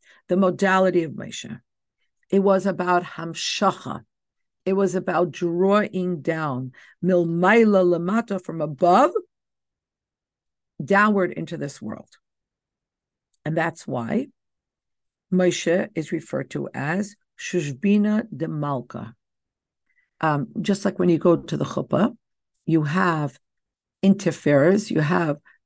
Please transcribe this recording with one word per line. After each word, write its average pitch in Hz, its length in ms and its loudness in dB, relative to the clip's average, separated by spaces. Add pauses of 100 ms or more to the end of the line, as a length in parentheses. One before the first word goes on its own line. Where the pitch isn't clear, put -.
(300)
the 180 80 2
modality 185 680 2
of 147 80 -8
Moshe? - 480 -14 (720)
It 196 100 2
was 190 260 2
about 180 380 0
hamshacha. - 1000 -4 (640)
It 190 80 -2
was 190 220 0
about 180 360 -2
drawing 180 880 0
down, 139 520 -4 (300)
milmaila 180 840 4
lamata, 180 580 0
from 165 160 -8
above, 156 520 4 (1700)
downward 196 480 2
into 165 240 -10
this 143 260 -10
world. - 280 -12 (1400)
And 156 100 -4
that's 165 320 -4
why 135 400 -4 (1040)
Moshe 180 640 2
is 156 160 -6
referred 151 380 -6
to 143 240 -8
as 175 420 -6 (240)
Shushbina 202 960 0
de 160 140 -6
Malka. 143 680 -8 (1040)
Um, 147 280 0 (120)
just 190 240 -2
like 190 160 -2
when 180 80 2
you 165 100 4
go 165 200 2
to - 180 -8
the 147 100 -4
chuppah, - 500 -2 (500)
you 160 180 2
have 156 560 -2 (640)
interferers, 175 880 2
you - 80 0
have 156 380 0 (280)